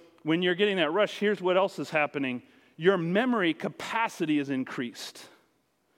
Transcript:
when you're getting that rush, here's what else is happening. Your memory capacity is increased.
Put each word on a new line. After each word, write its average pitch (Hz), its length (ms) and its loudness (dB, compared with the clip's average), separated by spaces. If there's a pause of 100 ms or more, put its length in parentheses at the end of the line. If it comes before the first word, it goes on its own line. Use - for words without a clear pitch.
(220)
when 160 180 0
you're 180 140 2
getting 196 220 2
that 156 160 2
rush, 196 260 0
here's 202 240 0
what 180 160 4
else 190 200 0
is 147 120 -8
happening. 143 520 -2 (340)
Your 180 200 4
memory 185 560 2
capacity 165 840 -4
is 139 100 -2
increased. - 800 -6 (720)